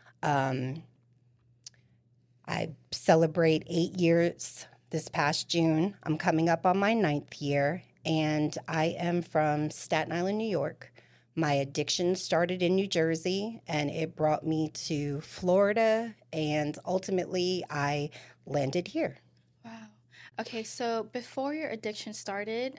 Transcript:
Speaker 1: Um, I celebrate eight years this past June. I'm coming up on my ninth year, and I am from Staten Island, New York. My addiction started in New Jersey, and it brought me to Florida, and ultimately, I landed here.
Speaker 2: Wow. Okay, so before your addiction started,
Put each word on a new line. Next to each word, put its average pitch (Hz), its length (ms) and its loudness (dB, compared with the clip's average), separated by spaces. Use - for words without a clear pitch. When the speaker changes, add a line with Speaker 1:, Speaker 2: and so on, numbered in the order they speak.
Speaker 1:
Um, 135 600 0
I - 240 -2
celebrate 160 760 4
eight 175 320 -2
years 170 640 2
this 151 200 -4
past 156 420 0
June. 165 440 2
I'm 160 120 0
coming 165 320 2
up 165 160 2
on 185 140 4
my 202 160 2
ninth 156 480 0
year, 143 400 0
and 156 500 0
I 160 200 0
am 175 220 0
from 151 500 0
Staten 160 420 -2
Island, 185 260 -2
New 226 100 -2
York. 160 420 -4
My 160 180 2
addiction 147 640 0
started 180 460 0
in 180 140 4
New 196 100 2
Jersey, 180 840 0
and 147 220 0
it 160 260 -4
brought 151 300 0
me 156 240 0
to 143 500 -4
Florida, 214 920 2
and 151 540 0
ultimately, 180 840 0
I 147 400 -2
landed 143 420 0
here. 302 300 -4
Speaker 2:
Wow. 220 260 -18
Okay, 226 220 -8
so 226 500 -4
before 262 400 -6
your 311 160 -4
addiction 214 460 -8
started, 220 640 -6